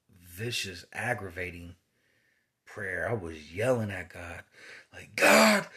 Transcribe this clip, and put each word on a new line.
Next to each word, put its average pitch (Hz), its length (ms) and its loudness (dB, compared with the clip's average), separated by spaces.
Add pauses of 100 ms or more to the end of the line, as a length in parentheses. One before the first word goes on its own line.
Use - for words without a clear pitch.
(220)
vicious, 90 680 -8
aggravating 90 800 -6 (920)
prayer. 92 440 -6
I 110 60 0
was 82 380 -8
yelling 110 380 0
at 92 220 -10
God, 85 300 -14 (500)
like, - 240 -16
God, 208 500 8 (100)